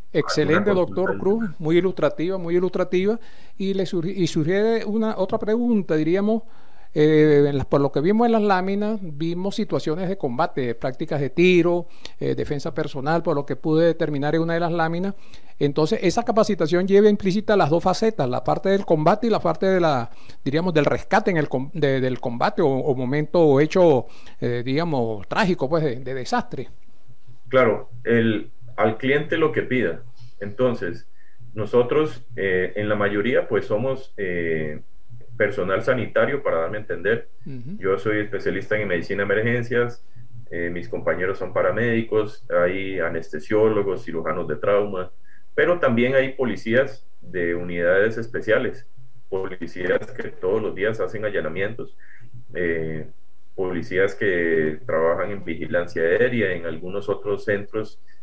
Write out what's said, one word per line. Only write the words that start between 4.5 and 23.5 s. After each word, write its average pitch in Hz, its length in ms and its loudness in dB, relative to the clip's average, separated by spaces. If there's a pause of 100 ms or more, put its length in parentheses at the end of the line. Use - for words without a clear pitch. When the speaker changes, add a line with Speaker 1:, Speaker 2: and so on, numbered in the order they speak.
Speaker 1:
una, 220 300 0
otra 190 220 0
pregunta, 220 580 2
diríamos... 196 460 2 (520)
Eh, 151 540 8
en 139 100 0
las, 120 80 0
por 143 140 4
lo 139 120 2
que 143 80 0
vimos 214 260 4
en 226 60 4
las 220 100 4
láminas, 202 600 0
vimos 170 540 -4
situaciones 170 520 -2
de 190 80 -2
combate, 131 580 -2
prácticas 147 460 -4
de 135 100 0
tiro, 175 580 4 (320)
eh, 135 140 0
defensa 143 380 -4
personal, 151 500 -2
por 170 120 0
lo 143 100 -2
que 135 120 -4
pude 165 300 4
determinar 151 480 0
en 165 80 4
una 165 120 0
de 165 60 0
las 165 120 0
láminas. 170 420 0 (440)
Entonces, 156 440 2
esa 190 200 2
capacitación 190 640 2
lleva 202 220 8
implícita 202 480 2
las 165 140 4
dos 165 120 4
facetas, 185 460 0
la 123 160 -2
parte 151 260 0
del 196 140 2
combate 170 420 4
y 220 40 4
la 190 100 2
parte 170 260 0
de 185 140 4
la, 139 300 2 (340)
diríamos, 160 280 0
del 151 140 4
rescate 196 440 2
en 170 80 2
el 147 100 2
com-, 135 260 -2
de, 139 260 2
del 127 180 0
combate 147 440 0
o, 147 60 6
o 135 260 2
momento 147 460 0
o 143 200 8